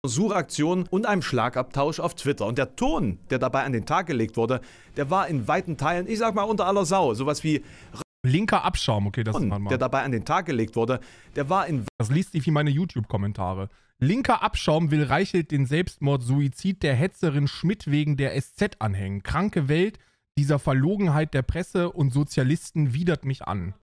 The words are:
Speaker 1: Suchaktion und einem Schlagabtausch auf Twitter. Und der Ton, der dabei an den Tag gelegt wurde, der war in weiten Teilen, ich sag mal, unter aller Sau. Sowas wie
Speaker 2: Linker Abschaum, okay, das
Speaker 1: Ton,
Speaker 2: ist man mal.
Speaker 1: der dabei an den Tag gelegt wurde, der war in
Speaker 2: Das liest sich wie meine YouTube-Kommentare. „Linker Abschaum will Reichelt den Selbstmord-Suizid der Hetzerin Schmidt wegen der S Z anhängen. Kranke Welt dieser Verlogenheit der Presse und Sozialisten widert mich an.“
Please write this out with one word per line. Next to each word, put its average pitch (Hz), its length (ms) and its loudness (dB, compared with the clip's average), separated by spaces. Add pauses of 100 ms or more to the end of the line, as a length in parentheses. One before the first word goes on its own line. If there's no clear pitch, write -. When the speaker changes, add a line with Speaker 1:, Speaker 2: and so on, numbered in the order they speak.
Speaker 1:
Suchaktion 180 840 0
und 202 160 0
einem 202 160 2
Schlagabtausch 127 760 -2
auf 170 160 -4
Twitter. 139 300 -2
Und 120 120 -2
der 131 180 -2
Ton, 240 440 -2 (100)
der 127 100 0
dabei 131 240 0
an 135 100 -2
den 113 120 -2
Tag 165 220 0
gelegt 113 300 -2
wurde, 117 240 0 (340)
der 143 140 -4
war 185 180 0
in 139 200 -4
weiten 170 300 -2
Teilen, 175 300 -2
ich 220 120 -4
sag 226 160 0
mal, 208 80 0
unter 214 240 0
aller 196 180 2
Sau. 160 280 2
Sowas 139 300 -2
wie 156 200 0 (600)
Speaker 2:
Linker 180 400 4
Abschaum, 104 420 0
okay, 110 160 -2
das 107 100 -2
Speaker 1:
Ton, 160 100 0
Speaker 2:
ist 107 60 0
man 101 140 -2
mal. 98 60 -2
Speaker 1:
der 131 80 2
dabei 131 260 0
an 135 80 -2
den 104 140 -2
Tag 170 200 0
gelegt 113 300 -2
wurde, 120 240 0 (360)
der 143 140 -4
war 185 180 0
in 131 180 -2 (120)
Speaker 2:
Das 110 120 -2
liest 165 240 0
sich 147 120 -2
wie 165 60 2
meine 147 180 2
YouTube-Kommentare. 101 1000 -4 (300)
„Linker 220 440 2
Abschaum 165 480 2
will 151 120 4
Reichelt 160 480 0
den 139 140 2
Selbstmord-Suizid 143 1160 0
der 139 120 2
Hetzerin 143 520 0
Schmidt - 440 -2
wegen 147 260 2
der 139 180 -2
S - 200 -4
Z - 260 -2
anhängen. 98 420 -2
Kranke 165 440 0
Welt 175 320 0 (380)
dieser 143 220 2
Verlogenheit 156 720 2
der 135 100 2
Presse 175 480 -2
und 139 200 0
Sozialisten 143 840 0
widert 170 320 0
mich 135 220 -6
an.“ 95 360 -4